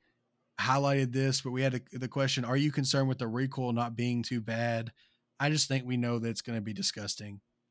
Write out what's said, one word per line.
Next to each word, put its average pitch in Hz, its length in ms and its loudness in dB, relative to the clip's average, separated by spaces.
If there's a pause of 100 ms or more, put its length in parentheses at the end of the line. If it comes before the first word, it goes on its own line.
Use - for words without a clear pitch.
(600)
highlighted 135 500 4
this, 135 300 2
but 127 100 -6
we 127 120 -2
had 131 120 2
a, 123 240 -6
the 127 80 -6
question, 135 380 0
"Are 127 120 0
you 147 140 2
concerned 135 380 2
with 131 100 0
the 123 80 -4
recoil 127 460 -2
not 117 240 0
being 120 260 2
too 120 180 -2
bad?" 113 520 -2 (480)
I 143 100 2
just 151 160 2
think 131 180 0
we 127 120 0
know 120 240 2
that 117 80 -2
it's 113 140 -4
gonna 117 180 -4
be 104 120 -6
disgusting. 101 680 -6 (300)